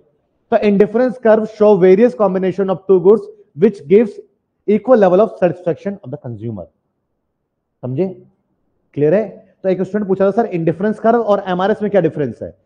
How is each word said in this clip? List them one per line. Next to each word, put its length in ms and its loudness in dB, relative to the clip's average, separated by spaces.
तो 20 2
indifference 580 0
curve 200 4
show 360 2
various 380 4
combination 440 -2
of 120 -4
two 100 4
goods 200 4
which 260 -2
gives 220 4
equal 340 2
level 180 4
of 80 2
satisfaction 500 -4
of 160 -16
the 180 -12
consumer। 380 -12
समझे? 440 -8
clear 200 2
है? 480 -6
तो 60 -4
एक 140 -2
student 260 -6
पूछा 180 0
था, 40 2
"सर, 160 -2
indifference 540 -4
curve 180 2
और 280 -2
एमआरएस 360 -2
में 80 -4
क्या 100 2
difference 420 -4
है?" 240 -14